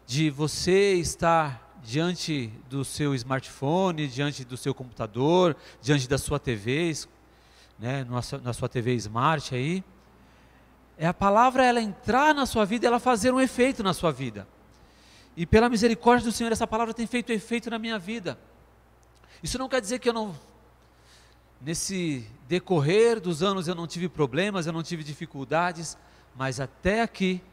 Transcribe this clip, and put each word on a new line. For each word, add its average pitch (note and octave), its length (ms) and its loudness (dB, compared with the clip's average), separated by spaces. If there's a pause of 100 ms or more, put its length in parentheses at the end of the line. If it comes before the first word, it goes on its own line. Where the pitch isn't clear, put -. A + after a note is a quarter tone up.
de D3+ 240 2
você F3+ 680 2
estar E3 760 0 (140)
diante D3+ 640 -2 (240)
do C3+ 140 -4
seu C#3+ 280 -2
smartphone, C#3+ 920 -2
diante C3+ 380 -6
do B2 120 -12
seu C3+ 160 -4
computador, C3 840 0 (240)
diante C3 280 2
da C#3 80 2
sua C#3 220 -2
T B2+ 160 -4
V, C3+ 540 -2 (680)
né, C3 280 -6
na B2 180 -4
sua, C#3 160 -8
na B2 140 -6
sua B2+ 160 -4
T B2+ 120 -4
V A#2+ 140 2
Smart A#2+ 580 0
aí, D3+ 300 -2 (1120)
é D#3+ 120 0
a F3 40 0
palavra A#3+ 520 4
ela A#3+ 180 4
entrar A#3+ 500 2
na C#4+ 140 0
sua A3 180 2
vida A3+ 220 0
e - 0 -
ela A#3+ 140 4
fazer B3 340 4
um C4 60 4
efeito B3 420 2
na F#3+ 100 2
sua D#3+ 200 0
vida. A#2 340 -8 (880)
E E3+ 80 -4
pela A3+ 240 6
misericórdia A#3+ 560 4
do A#3 60 -2
Senhor, A#3 220 -2
essa A3 160 -2
palavra A3 260 -2
tem A#3 100 -6
feito A#3+ 280 -4
efeito A#3 360 -4
na A3+ 120 -6
minha A3+ 180 -6
vida. F3+ 400 -8 (1040)
Isso G3+ 160 -6
não C4 100 -6
quer C4 120 0
dizer A#3 180 -4
que - 100 -4
eu A#3 40 4
não, G#3+ 240 -4 (1200)
nesse D#3+ 640 -4 (220)
decorrer F3+ 720 2
dos E3+ 240 -4
anos F#3+ 240 0
eu F3+ 80 -2
não E3+ 140 -8
tive F3 200 -4
problemas, D#3 600 -2
eu E3+ 40 -4
não E3 120 -4
tive E3+ 180 -8
dificuldades, D#3 960 -4 (380)
mas C3 240 -4
até F#3+ 420 -2
aqui F#3 400 -2 (100)